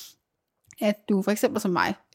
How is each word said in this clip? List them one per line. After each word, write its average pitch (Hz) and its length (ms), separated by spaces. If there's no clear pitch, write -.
at 208 280
du 196 140
for 196 80
eksempel 240 300
som 196 100
mig, 185 240